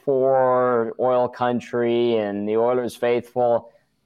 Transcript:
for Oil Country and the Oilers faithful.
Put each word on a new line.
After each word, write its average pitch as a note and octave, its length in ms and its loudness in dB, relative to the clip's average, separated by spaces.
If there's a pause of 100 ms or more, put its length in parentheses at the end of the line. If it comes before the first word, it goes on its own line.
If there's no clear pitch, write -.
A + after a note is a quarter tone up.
for B2+ 920 2
Oil B2 300 0
Country A#2+ 880 -2
and G#2 320 -4
the A2 80 0
Oilers B2 400 0
faithful. A#2+ 760 0 (360)